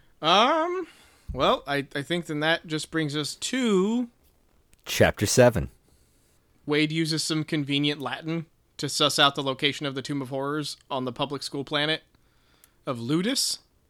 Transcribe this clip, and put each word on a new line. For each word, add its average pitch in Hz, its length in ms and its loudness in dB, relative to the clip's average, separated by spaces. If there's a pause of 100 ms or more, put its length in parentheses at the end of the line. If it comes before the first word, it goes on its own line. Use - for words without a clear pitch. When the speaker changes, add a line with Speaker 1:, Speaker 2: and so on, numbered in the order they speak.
(220)
Speaker 1:
Um, 311 640 4 (440)
well, 165 360 2
I, 143 280 -2
I 143 60 -4
think 165 240 -2
then 151 160 -4
that 160 260 0
just 156 240 -6
brings 151 240 -2
us 147 200 -4
to 233 760 0 (760)
Speaker 2:
Chapter - 400 2
seven. 101 440 4 (960)
Speaker 1:
Wade 151 260 2
uses 160 320 0
some 156 220 0
convenient 147 560 0
Latin 156 440 -4 (320)
to 147 120 -4
suss 147 280 2
out 143 180 4
the 151 60 -4
location 135 440 -2
of 135 100 -6
the 135 60 -6
Tomb 143 200 -6
of 123 80 -8
Horrors 139 460 -6 (160)
on 131 140 -4
the 123 80 -4
public 139 280 -4
school 143 220 -8
planet 151 400 0 (800)
of 127 140 -4
Ludus. 175 600 -2 (300)